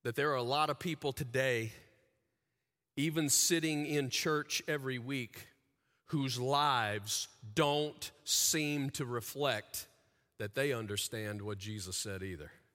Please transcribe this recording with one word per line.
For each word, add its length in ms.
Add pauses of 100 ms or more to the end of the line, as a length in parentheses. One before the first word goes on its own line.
that 140
there 160
are 40
a 60
lot 260
of 100
people 340
today, 600 (1200)
even 340
sitting 560
in 240
church 580
every 300
week, 480 (600)
whose 320
lives 920 (260)
don't 560 (140)
seem 640
to 160
reflect 800 (520)
that 180
they 160
understand 720
what 160
Jesus 380
said 240
either. 300 (240)